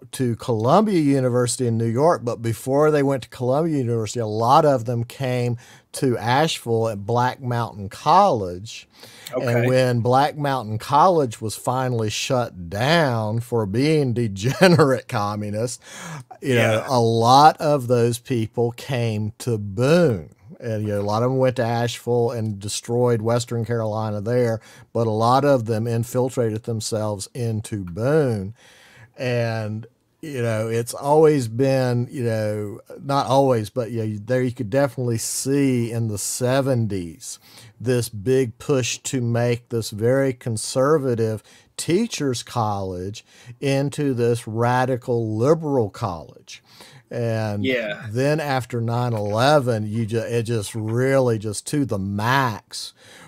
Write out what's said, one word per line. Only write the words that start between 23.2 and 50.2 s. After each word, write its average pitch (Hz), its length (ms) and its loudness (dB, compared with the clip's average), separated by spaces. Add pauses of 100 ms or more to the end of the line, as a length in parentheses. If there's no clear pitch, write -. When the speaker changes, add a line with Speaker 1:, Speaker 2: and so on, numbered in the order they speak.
Speaker 1:
Western 117 420 -2
Carolina 110 580 -4
there, 117 380 0 (320)
but 117 140 0
a 113 60 0
lot 120 340 4
of 135 200 4
them 110 200 -2
infiltrated 117 800 -2
themselves 107 720 -6
into 110 480 -4
Boone. 110 720 -2 (640)
And, 113 680 -4 (340)
you 143 200 -8
know, 113 260 -2
it's 117 260 -4
always 151 540 4
been, 123 640 2
you 127 120 -6
know, 107 560 -4 (220)
not 139 260 -2
always, 127 420 4
but, 117 220 -6
you 113 140 -2
know, 107 200 -4
there 127 160 0
you 127 100 0
could 117 180 -8
definitely 123 500 0
see 131 720 0
in 117 160 -2
the 104 100 -4
seventies 117 1200 -2 (400)
this 120 300 -2
big 123 480 -2
push 127 400 -2
to - 240 -6
make 120 480 -2
this 113 220 -4
very 127 420 2
conservative 123 1080 0 (340)
teachers' 156 640 -2
college 101 840 -4 (380)
into 139 540 0
this 120 320 0
radical 120 920 0
liberal 139 540 2
college. - 720 -10 (460)
And 110 540 -4
Speaker 2:
Yeah. 117 460 -4
Speaker 1:
then 139 300 0
after 131 420 -2
nine 117 320 -2
eleven, 113 760 2
you 110 180 -2
ju-, 113 140 -2
it 117 240 -2